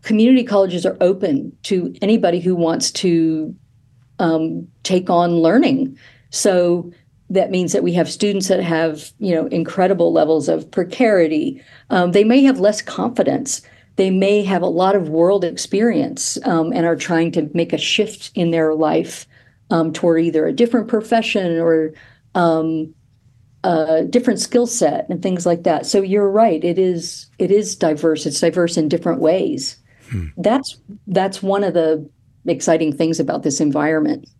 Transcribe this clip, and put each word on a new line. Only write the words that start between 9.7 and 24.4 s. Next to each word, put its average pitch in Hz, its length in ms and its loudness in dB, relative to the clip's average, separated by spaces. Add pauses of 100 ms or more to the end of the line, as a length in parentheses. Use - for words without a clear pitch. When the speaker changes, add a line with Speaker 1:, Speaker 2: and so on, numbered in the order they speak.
Speaker 1:
levels 156 360 2
of 160 220 -2
precarity. 175 920 0 (300)
Um, 180 220 2
they 202 100 6
may 254 220 6
have 262 160 4
less 214 200 2
confidence. - 840 -2 (340)
They 190 140 2
may 196 340 2
have 185 180 0
a 180 60 -2
lot 185 260 2
of 175 140 0
world 175 360 2
experience, - 1000 -2
um, 165 280 0
and 170 140 0
are 170 80 2
trying 165 380 -2
to 151 200 -2
make 170 200 -2
a 151 60 -4
shift - 580 -4
in 170 160 0
their 156 220 0
life, 160 520 -2 (440)
um, 165 220 0
toward 165 300 2
either 160 240 0
a 165 60 -2
different 233 340 0
profession 214 720 -2
or, 160 340 0 (440)
um, 160 580 0 (680)
a 160 400 0
different 240 340 0
skill 240 300 0